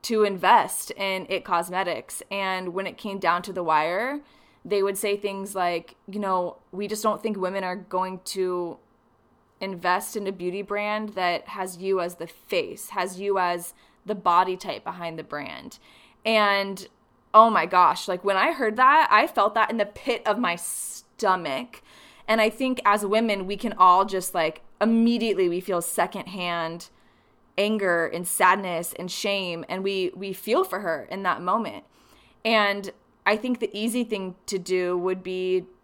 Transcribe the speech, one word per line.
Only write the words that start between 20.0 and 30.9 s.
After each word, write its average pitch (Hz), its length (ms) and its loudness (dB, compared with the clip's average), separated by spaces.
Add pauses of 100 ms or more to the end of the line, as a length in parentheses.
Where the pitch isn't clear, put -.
of 214 140 0
my 175 160 0
stomach. - 1300 -4 (460)
And 226 140 4
I 220 80 4
think 254 360 -2
as 208 200 4
women, 202 400 2
we 196 120 -4
can 226 160 -4
all 185 300 8
just, 190 300 -2
like, 165 280 0 (200)
immediately 226 680 4
we 175 120 0
feel 180 220 -2
secondhand 175 1080 -4 (680)
anger 196 500 2
and 170 200 -6
sadness 185 680 2
and 180 180 -10
shame, 185 580 -4
and 190 140 -6
we, 190 320 -2
we 190 180 -8
feel 185 300 0
for 185 160 -6
her 165 320 -6